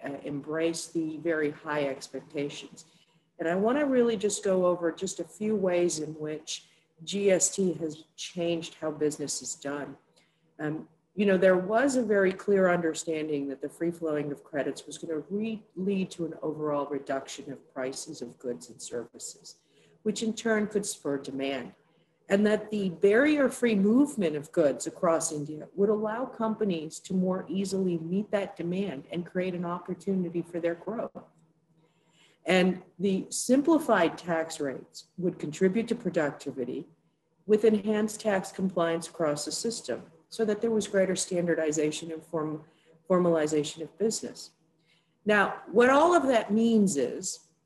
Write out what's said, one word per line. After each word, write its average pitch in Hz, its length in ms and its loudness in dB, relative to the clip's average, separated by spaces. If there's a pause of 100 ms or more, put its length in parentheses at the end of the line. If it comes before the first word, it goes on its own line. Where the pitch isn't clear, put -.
uh, 139 100 -8 (120)
embraced 156 680 -4
the 156 240 -4
very 156 320 0
high 147 340 -4
expectations. 139 1040 -8 (520)
And 160 100 -2
I 170 60 2
wanna 233 300 2
really 240 320 2
just 202 260 -2
go 185 240 2
over 170 240 2
just 190 300 -6
a 170 40 -6
few 214 300 -4
ways 175 460 2
in 156 140 -8
which 151 520 -8 (380)
G 196 260 2
S 180 240 4
T 185 200 2
has 156 300 -8 (120)
changed 170 640 -4
how 156 100 -4
business 151 520 -2
is - 120 -8
done. 143 420 -8 (600)
Um, 156 300 -6 (260)
you 202 100 2
know, 190 140 6
there 185 180 6
was 226 400 2
a 254 60 2
very 202 300 4
clear 190 380 4
understanding 156 760 -2
that 135 140 -8
the 147 80 -4
free 170 200 -2
flowing 151 420 -2
of - 120 -12
credits 139 420 -6
was 147 120 -14
gonna 160 320 -6
re-, 214 320 -4 (120)
lead 190 360 -2
to 170 160 -6
an - 160 -8
overall 147 440 -2
reduction 135 640 -8
of - 200 -18
prices 131 480 -8
of 120 180 -14
goods 120 300 -8
and 117 120 -20
services, - 760 -12 (460)
which 214 200 -2
in 220 120 -2
turn 214 320 0
could 196 180 -2
spur - 320 -4
demand, 135 560 -6 (560)
and 202 180 4
that 208 240 2
the 202 200 -2
barrier-free 240 840 4
movement 208 600 4
of 147 160 -10
goods 139 340 2
across 165 460 0
India 151 420 -8
would 202 140 2
allow 214 380 0
companies 208 720 -4
to - 160 -8
more 185 340 0
easily 190 500 -2
meet 180 320 -4
that 196 260 -2
demand 170 540 -4
and 175 140 -6
create 185 300 -4
an 175 100 -6
opportunity 175 800 -4
for 170 180 -8
their 170 140 -2
growth. 208 380 -8 (1300)
And 185 380 4 (160)
the 190 320 0
simplified 247 880 4
tax 160 420 -4
rates - 460 -8 (100)
would 170 220 -2
contribute 190 500 0
to 226 60 0
productivity 139 920 -4 (600)
with 214 180 4
enhanced 214 560 2
tax 196 320 0
compliance 170 560 -2
across 147 380 -2
the - 60 -8
system, - 500 -6 (260)
so - 160 -4
that 208 160 0
there 233 120 0
was 214 160 0
greater 190 260 2
standardization 160 960 0
and 160 120 -10
form-, 156 380 -4 (480)
formalization 156 720 2
of 147 140 -14
business. - 540 -4 (760)
Now, 208 300 4 (160)
what 226 180 8
all 311 260 6
of 285 120 6
that 233 260 2
means 220 440 6
is 131 420 -4 (260)